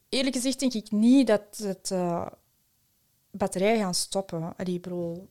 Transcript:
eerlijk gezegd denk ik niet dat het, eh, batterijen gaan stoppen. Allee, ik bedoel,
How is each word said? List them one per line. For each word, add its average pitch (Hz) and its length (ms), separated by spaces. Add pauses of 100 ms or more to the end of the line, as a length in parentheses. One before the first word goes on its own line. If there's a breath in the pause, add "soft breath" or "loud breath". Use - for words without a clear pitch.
eerlijk 262 280
gezegd 254 240
denk 254 140
ik 208 160
niet 233 360
dat 208 160 (200)
het, 190 280
eh, 180 360 (1040)
batterijen 196 480
gaan 180 160
stoppen. 175 640
Allee, 180 180
ik 175 80
bedoel, 175 480